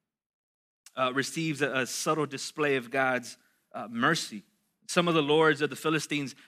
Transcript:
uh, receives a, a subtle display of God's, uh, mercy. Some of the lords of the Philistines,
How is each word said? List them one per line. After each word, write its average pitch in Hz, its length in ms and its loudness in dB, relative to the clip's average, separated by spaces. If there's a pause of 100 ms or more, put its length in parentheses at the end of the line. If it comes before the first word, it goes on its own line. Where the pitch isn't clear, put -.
(960)
uh, 127 200 0
receives 147 480 -2
a, 131 80 0
a 131 160 0
subtle 156 400 -2
display 139 480 -2
of 117 160 -4
God's, 127 440 0 (380)
uh, 113 160 -10
mercy. 120 540 0 (440)
Some 175 200 2
of 170 60 2
the 165 100 4
lords 151 380 4
of 147 100 0
the 127 40 -10
Philistines, 147 600 -2 (120)